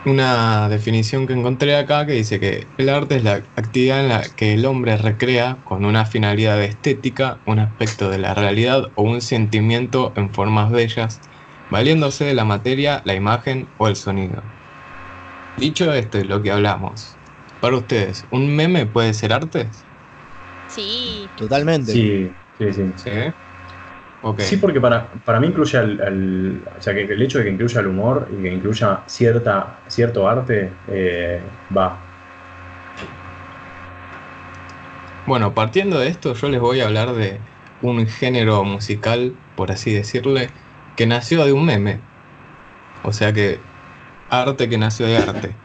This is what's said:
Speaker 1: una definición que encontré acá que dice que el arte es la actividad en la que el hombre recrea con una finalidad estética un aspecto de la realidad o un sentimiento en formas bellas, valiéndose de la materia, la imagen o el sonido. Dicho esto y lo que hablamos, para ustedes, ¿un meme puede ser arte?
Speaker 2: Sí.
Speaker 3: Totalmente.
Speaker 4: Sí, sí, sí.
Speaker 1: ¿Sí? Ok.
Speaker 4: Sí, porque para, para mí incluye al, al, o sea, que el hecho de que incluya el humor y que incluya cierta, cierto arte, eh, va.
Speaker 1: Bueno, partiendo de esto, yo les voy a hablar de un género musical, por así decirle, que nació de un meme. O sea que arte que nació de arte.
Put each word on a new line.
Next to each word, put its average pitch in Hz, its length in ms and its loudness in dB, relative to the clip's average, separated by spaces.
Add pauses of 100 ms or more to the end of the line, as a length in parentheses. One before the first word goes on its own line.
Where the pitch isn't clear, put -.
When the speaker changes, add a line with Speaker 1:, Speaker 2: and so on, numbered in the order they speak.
Speaker 1:
una 117 640 4
definición 110 580 0
que 131 60 -2
encontré 131 440 2
acá 147 280 2
que 147 80 -2
dice 110 260 0
que - 380 -4
el 135 120 2
arte 139 280 2
es 120 60 0
la 107 100 4 (220)
actividad 127 460 2
en 135 80 2
la 110 140 2 (120)
que 107 180 2
el 113 120 4
hombre 123 320 2
recrea 120 680 0
con 98 220 -2
una 110 200 4
finalidad 107 580 2
estética 127 800 -2
un 107 140 2
aspecto 107 500 -2
de 95 100 -2
la 98 160 -2
realidad 113 600 2
o 104 80 2
un 117 180 0
sentimiento 117 960 0
en 101 160 -2
formas 107 380 2
bellas, 113 500 0 (480)
valiéndose 143 560 2
de 143 100 2
la 113 100 2
materia, 131 600 0
la 98 100 0
imagen 117 600 -2
o 110 120 2
el 98 80 0
sonido. 98 560 -6 (1000)
Dicho 156 380 0
esto 110 260 0
y 98 60 0
lo 98 180 0
que 104 80 0
hablamos, 101 680 -2 (400)
para 123 180 2
ustedes, 104 520 -2
¿un 139 260 0
meme 156 300 2
puede 110 300 2
ser 110 180 0
arte? 131 380 -2 (920)
Speaker 2:
Sí. 220 720 -8
Speaker 3:
Totalmente. 139 580 0
Speaker 4:
Sí, 104 480 2 (160)
sí, 104 160 0
sí. 98 100 0 (120)
Speaker 1:
¿Sí? - 160 -8 (1120)
Ok. 110 180 -2
Speaker 4:
Sí, 110 180 0
porque 175 240 4
para, 117 300 2 (120)
para 110 160 2
mí 143 80 4
incluye 156 300 2
al, 107 240 2
al, 95 680 -2 (100)
o - 40 -16
sea, 104 120 -2
que 101 100 0
el 101 180 -2
hecho 131 160 2
de 117 80 2
que 101 60 0
incluya 113 300 0
el 98 60 0
humor 107 440 0
y 101 100 -6
que 92 120 -2
incluya 101 540 0
cierta, 113 800 0
cierto 107 400 2
arte, 107 600 0
eh, 90 720 -4 (140)
va. 92 340 -2 (3250)
Speaker 1:
Bueno, 117 280 2
partiendo 160 460 2
de 127 100 2
esto, 160 240 -4
yo 143 160 -2
les 131 100 2
voy 123 220 2
a 120 40 2
hablar 110 280 2
de 107 340 -2 (320)
un 117 280 0
género 110 580 2
musical, 113 760 -2 (140)
por - 160 -2
así - 220 -2
decirle, 123 600 0 (420)
que 113 120 2
nació 123 380 2
de 139 80 6
un 143 120 4
meme. 104 440 0 (920)
O 107 120 -2
sea 107 200 2
que 104 380 0 (580)
arte 127 400 2
que 117 100 2
nació 110 280 0
de 113 100 4
arte. 104 480 -2